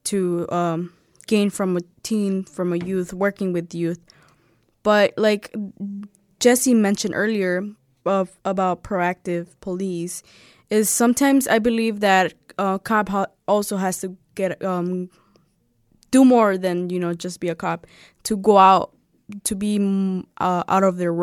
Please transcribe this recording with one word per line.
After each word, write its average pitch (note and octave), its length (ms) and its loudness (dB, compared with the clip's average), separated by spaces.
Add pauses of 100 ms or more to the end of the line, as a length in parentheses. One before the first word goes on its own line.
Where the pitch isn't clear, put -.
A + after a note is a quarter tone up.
to, F3+ 440 -2
um, E3+ 440 -4 (340)
gain G#3 220 2
from F#3+ 260 -2
a F3 60 -2 (220)
teen, G3 420 -2
from F3+ 260 -6
a F3 60 -2
youth, F3+ 360 -4
working G3 380 -2
with F3 240 -6
youth. E3+ 240 -4 (840)
But G#3 340 4
like G#3+ 360 0 (880)
Jesse B3 340 4
mentioned G#3 420 2
earlier F#3+ 480 -2 (420)
of, F#3+ 400 -2
about F#3 380 -2
proactive F3 640 -4 (120)
police, F3+ 640 -8 (460)
is G#3+ 200 2
sometimes C4 580 2
I A3+ 120 4
believe A3+ 400 -2
that F#3+ 340 2 (240)
a G3 220 -2
cop G#3+ 300 -2
ha-, G3 180 -2 (200)
also G#3 280 0
has F#3+ 260 -2
to F#3 140 -10 (200)
get, F#3+ 280 -4
um, F3+ 460 -4 (1080)
do C4 80 8
more A3+ 400 6
than, F3+ 280 -2
you F3+ 100 -2
know, F3 100 -2 (120)
just F3 140 -10
be F3 100 -4
a E3 60 -4
cop, E3 240 -6 (480)
to A3+ 60 -2 (160)
go G#3 80 8
out, F#3+ 300 6 (640)
to - 40 -4 (100)
be, G#3 160 -2
mm, F#3+ 460 -2 (220)
uh, F3+ 160 0 (100)
out F#3+ 160 4
of F3+ 120 -4
their F3 220 0